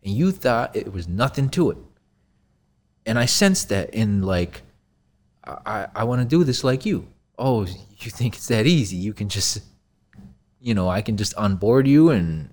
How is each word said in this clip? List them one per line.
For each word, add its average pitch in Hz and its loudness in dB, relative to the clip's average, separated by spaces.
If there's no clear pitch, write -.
and 98 -4
you 175 2
thought 120 0
it 95 -6
was 85 -8
nothing 131 0
to 165 2
it." - -6
And 113 0
I 120 2
sensed 190 2
that 98 -2
in, 101 0
like, 90 -2
I, - -14
I, 107 -6
I 110 -2
wanna 123 0
do 160 4
this 131 -2
like 131 0
you. 196 -4
"Oh, 117 0
you - -12
think 120 -4
it's - -14
that 113 2
easy? 117 2
You 101 -6
can 104 -6
just, 101 -4
you 120 -4
know, 92 2
I 98 0
can 107 -2
just 104 -4
onboard 107 2
you, 151 6
and, 82 0